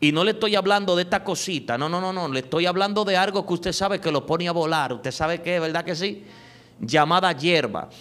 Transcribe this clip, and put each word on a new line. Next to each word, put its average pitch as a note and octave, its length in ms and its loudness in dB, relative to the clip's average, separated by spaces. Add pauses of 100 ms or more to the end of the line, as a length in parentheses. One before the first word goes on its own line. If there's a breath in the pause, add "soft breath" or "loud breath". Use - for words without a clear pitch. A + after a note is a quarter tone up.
Y D3 120 4
no D#3+ 120 2
le G#3+ 80 2
estoy G#3+ 240 0
hablando G3 380 2
de F3+ 100 2
esta F#3+ 200 -2
cosita, D#3 540 -4
no, D3 100 -2
no, F3 140 -2
no, F#3 100 -4
no. F3+ 160 -4
Le C3+ 120 -2
estoy D3+ 260 -2
hablando G3+ 380 0
de G3 120 2
algo G3 300 0
que F3 80 -2
usted F3 180 -4
sabe G3 260 -2
que E3+ 140 -2
lo D3 140 0
pone E3+ 200 0
a E3+ 60 0
volar. D#3 400 0
¿Usted A#2+ 180 -6
sabe D#3+ 300 -2
qué? F3 180 -2
¿Verdad D#3+ 260 -2
que F3 100 -4
sí? G3+ 300 -6 (540 loud breath)
Llamada D#3+ 540 4
hierba. C3+ 560 0 (120)